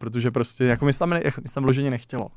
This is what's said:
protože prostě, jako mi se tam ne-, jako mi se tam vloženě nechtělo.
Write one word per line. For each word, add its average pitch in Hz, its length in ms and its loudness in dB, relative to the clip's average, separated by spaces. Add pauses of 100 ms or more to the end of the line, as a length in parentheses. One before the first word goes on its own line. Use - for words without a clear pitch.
protože 117 300 -2
prostě, 123 340 -2
jako 123 200 2
mi 139 80 4
se - 60 0
tam 175 120 0
ne-, 170 140 0
jako - 160 -2
mi 120 80 -12
se - 60 -14
tam 139 80 -2
vloženě 135 280 2
nechtělo. - 460 -6